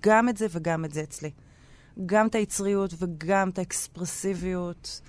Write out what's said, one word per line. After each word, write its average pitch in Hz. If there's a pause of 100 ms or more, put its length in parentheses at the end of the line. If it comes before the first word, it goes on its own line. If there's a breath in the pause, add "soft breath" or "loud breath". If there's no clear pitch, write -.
גם 220
את 220
זה 214
וגם 160
את 147
זה 156
אצלי. 151 (760 soft breath)
גם 214
את 220
היצריות 196
וגם 185
את 185
האקספרסיביות 180